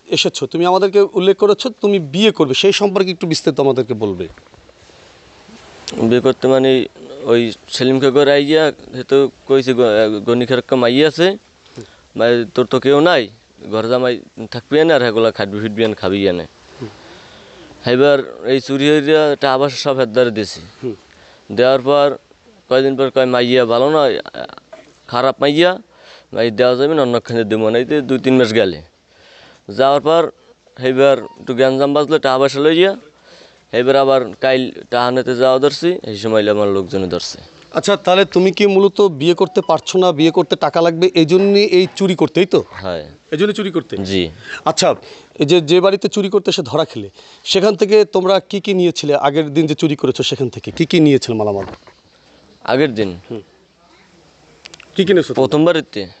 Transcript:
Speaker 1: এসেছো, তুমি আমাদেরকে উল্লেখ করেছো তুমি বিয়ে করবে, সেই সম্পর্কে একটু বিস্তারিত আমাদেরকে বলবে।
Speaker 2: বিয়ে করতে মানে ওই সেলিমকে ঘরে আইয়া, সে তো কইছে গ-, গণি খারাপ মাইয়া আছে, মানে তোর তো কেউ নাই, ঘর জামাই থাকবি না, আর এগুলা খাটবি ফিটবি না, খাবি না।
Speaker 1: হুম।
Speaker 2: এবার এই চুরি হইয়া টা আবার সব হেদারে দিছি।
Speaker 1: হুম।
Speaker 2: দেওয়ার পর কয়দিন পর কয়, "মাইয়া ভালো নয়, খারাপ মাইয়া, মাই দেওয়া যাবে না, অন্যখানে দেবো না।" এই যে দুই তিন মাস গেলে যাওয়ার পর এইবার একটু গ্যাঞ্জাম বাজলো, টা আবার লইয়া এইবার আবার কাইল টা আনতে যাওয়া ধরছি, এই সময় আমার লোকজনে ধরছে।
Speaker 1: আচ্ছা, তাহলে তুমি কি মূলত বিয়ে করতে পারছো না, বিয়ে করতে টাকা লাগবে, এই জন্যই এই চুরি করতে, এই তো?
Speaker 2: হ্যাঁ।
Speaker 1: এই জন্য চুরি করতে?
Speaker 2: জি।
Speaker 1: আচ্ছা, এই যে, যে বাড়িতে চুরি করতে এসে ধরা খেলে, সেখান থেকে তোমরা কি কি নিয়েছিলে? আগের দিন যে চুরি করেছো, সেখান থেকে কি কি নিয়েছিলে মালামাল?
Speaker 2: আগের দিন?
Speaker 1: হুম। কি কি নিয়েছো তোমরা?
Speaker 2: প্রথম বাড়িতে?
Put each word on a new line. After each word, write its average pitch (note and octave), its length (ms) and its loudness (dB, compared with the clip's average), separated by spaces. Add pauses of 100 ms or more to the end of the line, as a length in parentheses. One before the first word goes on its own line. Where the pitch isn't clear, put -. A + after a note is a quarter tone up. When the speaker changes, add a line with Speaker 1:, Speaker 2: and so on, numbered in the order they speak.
(100)
Speaker 1:
এসেছো, - 360 -4
তুমি E3+ 200 -2
আমাদেরকে F#3+ 340 2
উল্লেখ F#3+ 360 0
করেছো G#3 340 0 (100)
তুমি G3+ 180 0
বিয়ে F3 320 0
করবে, C#3 240 0
সেই G3 180 2
সম্পর্কে F#3+ 380 -2
একটু F3 160 -6
বিস্তারিত D3+ 340 -2
আমাদেরকে B2+ 340 0
বলবে। G2 340 -4 (1700)
Speaker 2:
বিয়ে A#2 180 2
করতে B2+ 280 0
মানে C3 380 2 (380)
ওই A#2 280 0 (160)
সেলিমকে C3 420 0
ঘরে C#3 220 2
আইয়া, D3 400 2 (220)
সে B2+ 80 -10
তো C3+ 280 2 (160)
কইছে C3 280 2
গ-, A2 500 2
গণি A#2+ 220 0
খারাপ B2+ 280 -2
মাইয়া B2+ 340 2
আছে, F3 280 0 (800)
মানে A#2 280 2 (100)
তোর B2 120 0
তো B2+ 140 -2
কেউ C#3+ 200 2
নাই, D#3 280 2 (420)
ঘর A2 180 -4
জামাই B2 320 -2 (300)
থাকবি D3 340 -2
না, E3 100 4
আর B2+ 80 2
এগুলা A2+ 280 2
খাটবি G#2 300 -6
ফিটবি A2 260 -2
না, G#2+ 80 -2
খাবি G2 380 -2
না। E2+ 140 -6 (340)
Speaker 1:
হুম। A#2 80 -12 (1000)
Speaker 2:
এবার C#3 280 4 (260)
এই C3 160 0
চুরি C#3 300 -2
হইয়া D3+ 460 2
টা C3+ 180 0
আবার C#3 140 0
সব C3 300 -4
হেদারে A#2+ 320 0
দিছি। G2+ 300 -8 (220)
Speaker 1:
হুম। A#2+ 120 -8 (580)
Speaker 2:
দেওয়ার B2+ 280 2
পর C#3+ 360 0 (520)
কয়দিন C3+ 280 0
পর C3 140 0
কয়, C3 160 0
"মাইয়া B2 380 2
ভালো A#2+ 260 2
নয়, D3 300 0 (840)
খারাপ B2+ 340 -2
মাইয়া, E3 420 2 (500)
মাই A2+ 180 -2
দেওয়া B2 260 2
যাবে C#3+ 180 0
না, D3+ 80 2
অন্যখানে A#2+ 420 -2
দেবো A2 260 0
না।" A#2 80 0
এই B2+ 60 0
যে D3 160 -2
দুই C3 180 -2
তিন C3 200 2
মাস A2+ 140 2
গেলে F#2+ 300 0 (920)
যাওয়ার C#3 240 2
পর D#3+ 300 0 (540)
এইবার C3 340 2
একটু B2 360 -10
গ্যাঞ্জাম C3 400 2
বাজলো, D3 240 0
টা C3+ 160 0
আবার C3+ 200 2
লইয়া E3 420 2 (760)
এইবার B2 240 2
আবার C3+ 440 2
কাইল C3 300 0 (200)
টা A#2+ 160 0
আনতে B2+ 300 -2
যাওয়া C3 220 2
ধরছি, C#3+ 480 0
এই G#2+ 100 -10
সময় G#2+ 340 0
আমার G#2 180 0
লোকজনে F#2+ 380 -2
ধরছে। F2 320 -8 (340)
Speaker 1:
আচ্ছা, G3+ 240 -2
তাহলে F#3 280 2
তুমি F#3 280 2
কি G3+ 140 0
মূলত G3 340 2
বিয়ে E3+ 340 0
করতে F#3+ 340 -2
পারছো E3 300 -2
না, F3+ 140 2
বিয়ে D#3+ 180 2
করতে F3 260 -2
টাকা D#3+ 240 -2
লাগবে, E3+ 340 0
এই E3 100 4
জন্যই G3 400 2
এই F#3 220 2 (100)
চুরি F#3+ 180 0
করতে, D#3+ 260 0
এই F#3+ 60 2
তো? C#3 240 0
Speaker 2:
হ্যাঁ। F2 380 -10 (220)
Speaker 1:
এই D3+ 80 -4
জন্য G#3 140 0
চুরি G3 180 -6
করতে? D#3+ 260 -6
Speaker 2:
জি। F#2+ 340 -4 (340)
Speaker 1:
আচ্ছা, E3 300 0 (440)
এই D3+ 80 0
যে, F3 140 4
যে D#3+ 200 2
বাড়িতে G3 280 0
চুরি G3+ 200 -2
করতে F#3+ 220 0
এসে F3 120 -4
ধরা D3+ 220 -4
খেলে, G2+ 260 -10 (340)
সেখান G3 320 0
থেকে G#3 280 4
তোমরা F#3 360 0
কি - 200 -8
কি G3 140 -2
নিয়েছিলে? E3 400 0
আগের D3 400 0
দিন D#3 120 2
যে D3+ 80 -4
চুরি D3 220 -2
করেছো, C3 260 -2
সেখান C3 260 -4
থেকে - 220 -12
কি E3+ 160 -2
কি E3+ 140 2
নিয়েছিলে C3+ 360 2
মালামাল? G2+ 280 -4 (1000)
Speaker 2:
আগের C3 300 0
দিন? G2 240 -4 (120)
Speaker 1:
হুম। A2+ 100 -10 (1600)
কি F#3+ 80 2
কি F#3 80 2
নিয়েছো D#3 220 2
তোমরা? C3 140 2
Speaker 2:
প্রথম D3+ 160 2
বাড়িতে? D3+ 440 -2 (120)